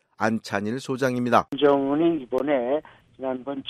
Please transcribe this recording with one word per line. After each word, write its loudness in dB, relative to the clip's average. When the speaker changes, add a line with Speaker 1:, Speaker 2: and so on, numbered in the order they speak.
Speaker 1:
안찬일 -2
소장입니다. 0
Speaker 2:
김정은이 2
이번에 -2
지난번 -6